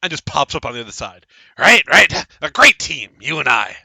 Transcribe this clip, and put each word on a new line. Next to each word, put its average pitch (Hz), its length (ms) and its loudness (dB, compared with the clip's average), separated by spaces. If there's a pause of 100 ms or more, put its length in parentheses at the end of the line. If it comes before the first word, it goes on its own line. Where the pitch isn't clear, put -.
and 180 80 -2
just 160 140 -6
pops - 300 -2
up 160 100 -6
on 120 100 -6
the 120 60 -10
other 110 120 -12
side. 92 340 -12 (320)
Right, 214 300 4
right. 180 380 2 (140)
A 151 100 -4
great - 280 4
team, 131 320 -10 (100)
you 147 200 -6
and 127 80 -2
I. 104 360 0